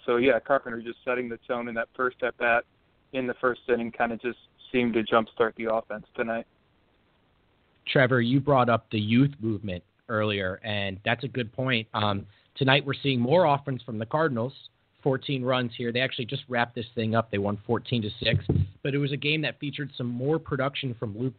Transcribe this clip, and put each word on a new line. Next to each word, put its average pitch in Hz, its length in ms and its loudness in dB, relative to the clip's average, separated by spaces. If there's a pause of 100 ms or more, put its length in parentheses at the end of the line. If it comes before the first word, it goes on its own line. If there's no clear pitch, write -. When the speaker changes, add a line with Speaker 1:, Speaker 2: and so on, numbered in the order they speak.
Speaker 1:
So, 120 100 2
yeah, 120 240 4
Carpenter 127 400 -2
just 113 240 -12
setting 123 240 -2
the 117 180 -10
tone 120 220 -4
in 117 60 -8
that 113 200 -4
first 127 280 -2
at-bat 120 420 2 (480)
in 131 140 -2
the 123 80 -2
first 123 340 0
inning 117 240 0
kinda 117 240 -2
just 117 220 -6 (340)
seemed 120 220 2
to 117 80 2
jumpstart 110 540 0
the 117 80 -8
offense 110 500 -4
tonight. 113 320 -4 (1400)
Speaker 2:
Trevor, 127 340 4
you 123 180 4
brought 135 300 4
up 113 220 2
the 110 100 0
youth 120 400 4
movement 104 420 -4 (260)
earlier, 101 540 -2
and 101 420 -4
that's 117 200 0
a 131 40 -4
good 113 240 -6
point. 127 420 -2
Um, 104 320 0 (280)
tonight 135 300 4
we're 139 80 -2 (100)
seeing 135 160 0
more 156 280 4
offense 139 360 0
from 110 160 -8
the 113 60 -4
Cardinals, 135 480 0 (500)
fourteen 131 400 0
runs 123 340 0
here. 120 140 -4
They 123 100 0
actually 131 260 -2
just 135 220 -6
wrapped 120 260 0
this 117 100 -4 (100)
thing 110 200 0
up. 113 160 2
They 101 80 -2
won 101 280 0
fourteen 120 360 0
to 87 80 -4 (120)
six, - 220 2 (380)
but 139 120 -2
it 143 40 0
was 143 140 0
a 143 40 -2
game 147 260 0
that 127 160 -4
featured 143 380 -8
some 127 100 -4
more 131 320 0
production 139 600 -4
from 104 180 -6
Luke 127 220 -4